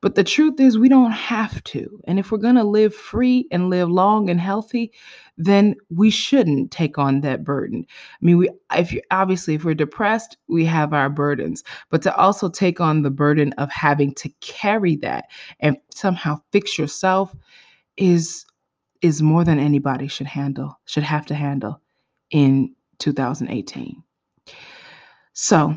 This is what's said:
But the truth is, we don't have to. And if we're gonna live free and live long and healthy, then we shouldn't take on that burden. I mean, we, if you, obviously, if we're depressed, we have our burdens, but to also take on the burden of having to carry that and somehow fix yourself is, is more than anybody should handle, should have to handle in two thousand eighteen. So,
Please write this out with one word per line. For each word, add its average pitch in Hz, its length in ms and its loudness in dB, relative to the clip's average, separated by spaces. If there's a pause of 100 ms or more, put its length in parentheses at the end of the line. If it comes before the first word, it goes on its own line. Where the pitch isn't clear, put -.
But 196 140 -2
the 185 100 2
truth 302 340 0
is, 254 180 6
we 247 120 6
don't 254 220 6
have 214 540 -6
to. - 400 -12
And 190 140 -2
if 190 120 -6
we're 220 60 -2
gonna 233 280 4
live 214 280 2
free 247 580 0
and 180 180 0
live 180 200 0
long 196 400 2
and 175 100 0
healthy, 220 520 -4 (480)
then 202 360 4 (140)
we 190 200 4
shouldn't 202 600 0
take 151 280 -4
on 139 240 0
that 135 240 -4
burden. - 440 -6
I - 360 -10
mean, 175 120 6
we, 175 120 4 (260)
if 170 160 0
you, 113 180 -6
obviously, 185 460 -2
if 156 80 -6
we're 165 100 0
depressed, 202 640 -4 (140)
we 165 160 2
have 151 280 0
our 143 160 2
burdens, 143 540 -4 (260)
but 165 120 0
to 190 160 -2
also 196 320 2
take 180 320 -2
on 156 200 2
the 143 80 0
burden 147 440 0
of 143 180 -6
having 143 440 0
to - 140 -12 (120)
carry 202 560 -2
that - 320 -8 (320)
and 147 160 2 (180)
somehow 170 460 -4 (100)
fix - 260 -2
yourself 185 560 -2 (600)
is, 175 500 0 (560)
is 156 200 2
more 156 240 4
than 160 140 2
anybody 139 500 0
should - 180 -10
handle, 139 560 -8
should - 200 -4
have 151 240 -4
to - 80 -6
handle 143 460 -6 (500)
in 135 440 2 (240)
two 147 140 -2
thousand 131 360 -6
eighteen. - 540 -10 (1300)
So, 156 460 0